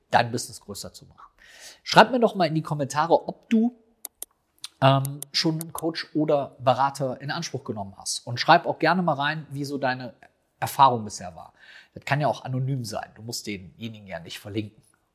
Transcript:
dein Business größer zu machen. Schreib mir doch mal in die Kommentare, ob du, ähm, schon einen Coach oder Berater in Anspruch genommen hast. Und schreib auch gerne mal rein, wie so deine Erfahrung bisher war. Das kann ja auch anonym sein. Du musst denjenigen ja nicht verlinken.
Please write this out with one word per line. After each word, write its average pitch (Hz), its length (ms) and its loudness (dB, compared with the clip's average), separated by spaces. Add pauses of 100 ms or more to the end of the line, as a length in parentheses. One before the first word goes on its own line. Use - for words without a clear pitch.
(100)
dein 120 220 4
Business - 280 -8
größer - 320 -14
zu - 140 -20
machen. - 240 -20 (520)
Schreib 220 280 6
mir 247 100 0
doch 226 140 2
mal 190 120 0
in 151 80 -2
die 160 80 0
Kommentare, 151 640 0
ob - 220 -12
du, 233 280 2 (1000)
ähm, 139 400 4 (120)
schon 160 280 0
einen 165 120 -12
Coach - 420 -6
oder 147 440 0
Berater 131 640 0
in 139 100 -8
Anspruch 143 340 -6
genommen 101 320 -8
hast. - 300 -8
Und 123 140 -6
schreib 165 260 6
auch 139 120 -2
gerne 170 240 2
mal 170 120 2
rein, 147 360 -2
wie 143 140 -6
so 139 140 -6
deine 127 360 -4 (460)
Erfahrung 123 440 4
bisher 95 320 -12
war. - 160 -20 (420)
Das - 100 -16
kann 143 160 0
ja 143 80 2
auch - 160 -4
anonym 131 400 -4
sein. 107 300 -8
Du 107 80 -20
musst 117 240 -10
denjenigen 104 600 -12
ja 90 120 -10
nicht 85 200 -14
verlinken. 104 440 -8 (320)